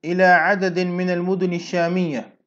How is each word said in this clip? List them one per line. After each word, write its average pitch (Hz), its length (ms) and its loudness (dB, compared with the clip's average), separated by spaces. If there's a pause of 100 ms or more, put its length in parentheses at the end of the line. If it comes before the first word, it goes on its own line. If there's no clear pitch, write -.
إلى 180 200 0
عدد 180 540 4
من 180 320 -2
المدن 180 420 -2
الشامية 170 840 -4 (100)